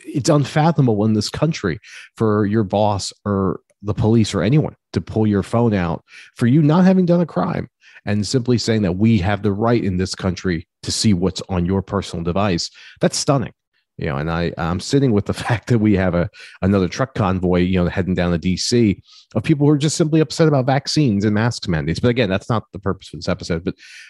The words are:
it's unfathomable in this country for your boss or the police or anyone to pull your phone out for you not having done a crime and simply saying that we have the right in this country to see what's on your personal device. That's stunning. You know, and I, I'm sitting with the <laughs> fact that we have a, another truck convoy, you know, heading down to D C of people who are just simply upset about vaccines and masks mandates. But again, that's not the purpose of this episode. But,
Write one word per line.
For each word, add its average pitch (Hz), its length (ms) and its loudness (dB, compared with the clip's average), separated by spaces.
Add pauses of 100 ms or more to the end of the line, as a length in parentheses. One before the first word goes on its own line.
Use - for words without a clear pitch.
it's - 240 -4
unfathomable 147 760 2
in 110 80 2
this 107 160 0
country 151 500 -4 (380)
for 107 300 2
your 107 180 0
boss 101 480 0 (120)
or 98 360 -2 (220)
the 101 120 -4
police 110 400 2
or 90 80 0
anyone 110 320 2 (200)
to 98 60 -2
pull 110 260 -2
your 101 160 2
phone 117 320 0
out 85 280 -2 (320)
for 120 120 0
you 143 160 4
not 156 220 4
having 185 220 4
done 175 140 2
a 170 60 0
crime 170 420 -4 (380)
and 104 200 -2
simply 123 320 0
saying 110 240 -2
that 90 140 0
we 110 220 4
have 98 240 -2
the 104 100 0
right 113 320 0
in 90 140 -2
this 92 160 -2
country 87 520 -4 (160)
to - 80 -8
see 107 240 2
what's 90 340 -2
on 90 180 -2
your 95 160 -2
personal 90 420 -6
device. 87 440 -2 (320)
That's - 160 0
stunning. - 360 -2 (440)
You 82 100 -6
know, 71 100 -2
and 76 120 -4
I, 82 300 -2
I'm 85 220 -2
sitting 139 320 0
with 101 140 0
the 95 80 -4
<laughs> - 120 -10
fact - 220 -4
that 120 100 2
we 107 160 2
have 92 200 0
a, 87 140 0 (340)
another 95 260 2
truck - 260 -4
convoy, 90 460 0
you 92 220 2
know, 87 60 0
heading 90 260 -2
down 87 180 0
to 85 60 0
D 90 180 -2
C 113 440 2 (340)
of 113 100 -2
people 147 220 2
who 147 60 6
are 147 60 2
just 147 180 -2
simply 156 240 2
upset 156 280 2
about 131 180 2
vaccines 131 580 0
and 107 100 2
masks 117 340 -2
mandates. 80 320 -2
But 123 80 2
again, 117 220 0
that's 95 180 -4
not 113 240 -2
the 98 80 -12
purpose 95 320 -6
of 76 80 -14
this - 80 -10
episode. 87 360 -4
But, 92 120 -6 (340)